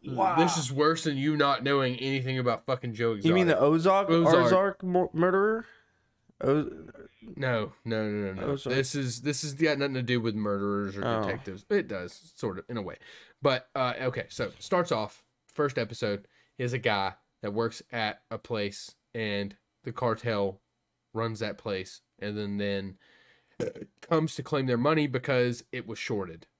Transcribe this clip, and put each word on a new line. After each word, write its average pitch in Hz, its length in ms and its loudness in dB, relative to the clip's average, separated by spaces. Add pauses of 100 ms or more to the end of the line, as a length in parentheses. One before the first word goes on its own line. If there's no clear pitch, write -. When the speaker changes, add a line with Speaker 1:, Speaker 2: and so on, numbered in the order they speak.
Speaker 1:
Wow. 180 340 0
Speaker 2:
This 165 200 4
is 135 140 -4
worse 151 320 2
than 147 140 0
you 151 180 2
not 143 280 4
knowing 135 340 2
anything 131 420 -2
about 120 260 0
fucking 127 280 -4
Joe 117 200 0
Exotic. 101 120 -6
Speaker 1:
You 165 80 6
mean 185 140 4
the 156 120 4
Ozark, 165 500 6
Speaker 2:
Ozark. 165 260 6 (100)
Speaker 1:
Ozark 190 380 4
mur-, 180 300 2
murderer? 196 520 2 (760)
O- 143 280 2 (680)
Speaker 2:
No, 123 380 -2 (100)
no, 110 260 -2
no, 104 220 -2
no, - 20 -6
no. 98 200 -4
Speaker 1:
Ozark. 135 220 -4
Speaker 2:
This 135 200 0
is, 120 260 -4
this 139 200 -2
has 147 120 -6
got 151 240 2
nothing 139 180 -2
to 127 60 0
do 120 200 2
with 113 140 0
murderers 101 600 -2
or 101 100 -4
Speaker 1:
Oh. 113 180 0
Speaker 2:
detectives. 95 460 -6
It 202 200 0
does, 90 460 -10
sort 95 240 -4
of, - 100 -16
in 120 80 -6
a 104 40 -4
way. 87 160 -8 (440)
But, 135 340 2
uh, 127 260 0
okay, 127 280 -2
so 107 300 -6
starts 180 320 0
off, 107 320 -4 (300)
first 143 240 0
episode 104 500 -4 (300)
is 123 160 -4
a 131 60 -4
guy 101 340 0 (280)
that 104 120 -4
works 113 380 -2
at 107 300 -4 (100)
a 113 60 -8
place, 104 580 -6 (180)
and 101 420 -4 (280)
the 120 80 -8
cartel 107 680 -2 (520)
runs 113 260 -4
that 107 180 -4
place, 95 440 -6 (160)
and 104 200 -6
then, 101 200 -4
then 98 400 -4 (1040)
comes 156 340 0
to 131 80 -8
claim 135 240 -2
their 120 100 2
money 151 280 2
because 123 680 0
it 123 140 -8
was 110 140 -10
shorted. 92 480 -6 (120)